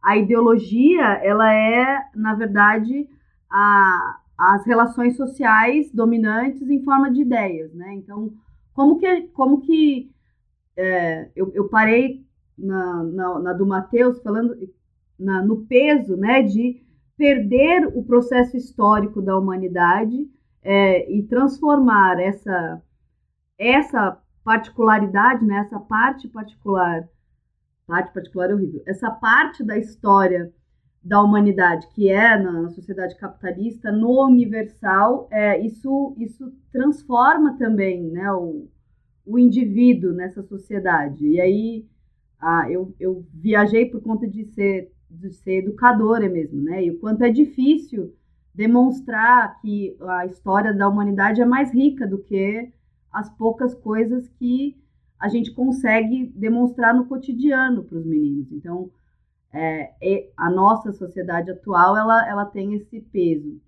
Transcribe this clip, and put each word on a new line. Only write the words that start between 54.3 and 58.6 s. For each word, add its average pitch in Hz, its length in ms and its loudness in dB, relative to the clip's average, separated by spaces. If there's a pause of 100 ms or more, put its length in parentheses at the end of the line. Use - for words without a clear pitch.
que 254 400 -4 (420)
a 190 80 -4
gente 233 240 -4
consegue 247 840 -2
demonstrar 233 600 0
no 247 100 2
cotidiano 262 800 -2
pros 165 200 -12
meninos. 147 480 -4
Então, 170 380 -12 (640)